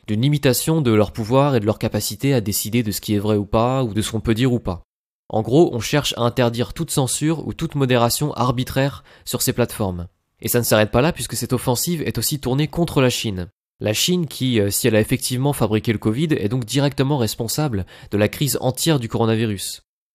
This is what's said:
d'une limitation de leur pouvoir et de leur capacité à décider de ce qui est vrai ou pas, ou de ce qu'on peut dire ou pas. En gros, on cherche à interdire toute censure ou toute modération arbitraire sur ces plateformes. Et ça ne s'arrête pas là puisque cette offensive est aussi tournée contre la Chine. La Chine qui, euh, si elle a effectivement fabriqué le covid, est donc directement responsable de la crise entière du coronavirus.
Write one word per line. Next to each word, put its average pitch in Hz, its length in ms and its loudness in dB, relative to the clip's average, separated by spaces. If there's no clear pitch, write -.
d'une 107 160 0
limitation 147 580 2
de 120 100 4
leur 104 200 4
pouvoir 131 440 2
et 113 60 2
de 101 40 -4
leur 107 140 0
capacité 110 540 -2
à 120 80 2
décider 104 420 -2
de 208 80 -2
ce - 80 -6
qui - 140 -2
est 104 60 2
vrai 104 180 0
ou 101 80 0
pas, 123 380 0
ou 107 100 -4
de 104 80 0
ce - 100 -6
qu'on 113 100 -4
peut 117 120 0
dire 123 180 2
ou 120 80 0
pas. 87 220 -6
En 110 120 -2
gros, 131 320 4
on 117 60 -2
cherche 143 360 -2
à 117 60 -4
interdire 120 520 0
toute 160 180 -8
censure 151 560 -2
ou 104 80 -6
toute 160 180 -8
modération 127 600 2
arbitraire 131 720 -2
sur - 160 -4
ces 123 120 0
plateformes. 95 540 -2
Et 113 60 -6
ça 123 120 2
ne 117 40 0
s'arrête 107 280 4
pas 120 100 4
là 160 100 2
puisque - 240 -6
cette 120 180 -4
offensive 135 500 -2
est 117 160 -4
aussi 139 200 -2
tournée 139 280 0
contre 165 340 0
la 127 80 6
Chine. 95 380 -4
La 107 140 -2
Chine 175 340 0
qui, 127 320 0
euh, 101 100 4
si - 180 0
elle 110 80 4
a 110 40 6
effectivement 131 540 0
fabriqué 110 380 0
le 104 60 2
covid, 117 300 0
est 104 120 -2
donc 127 160 -2
directement 139 520 0
responsable 113 680 -2
de 104 60 -2
la 104 100 4
crise 135 340 -2
entière 139 380 0
du 113 100 -6
coronavirus. 110 720 -2